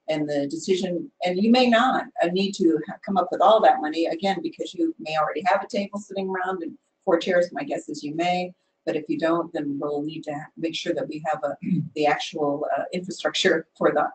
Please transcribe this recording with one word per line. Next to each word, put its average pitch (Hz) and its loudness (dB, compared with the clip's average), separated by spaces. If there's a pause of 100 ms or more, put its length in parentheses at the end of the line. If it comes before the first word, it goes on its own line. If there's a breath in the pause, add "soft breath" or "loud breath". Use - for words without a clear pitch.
and 151 -2
the 143 -2
decision, 175 -2 (140)
and 180 0
you 220 4
may 247 6
not, 233 4 (160)
uh, 170 2
need 190 0
to 160 4
ha-, - -12
come 196 -2
up 175 2
with 170 0
all 214 8
that 156 6
money, 160 -2
again, 165 -2
because - -8
you 165 0
may 156 -6
already 156 0
have 196 4
a - -12
table 202 -4
sitting 190 -6
around 185 -4
and - -10 (260)
four 170 4
chairs. 180 2
My - -6
guess 143 -6
is 147 -8
you 147 -6
may, 180 -2 (320)
but 156 -2
if 151 -6
you 151 -2
don't, 165 0
then 143 -4
we'll 147 -2
need 156 -6
to 151 -6
ha-, - -10 (100)
make 165 -4
sure 170 -4
that 147 -4
we 156 -10
have 156 -2
a, 139 -2
<clears throat> - -2
the 151 2
actual, 147 0 (120)
uh, - -2 (100)
infrastructure 175 0 (100)
for 160 4
the, 147 2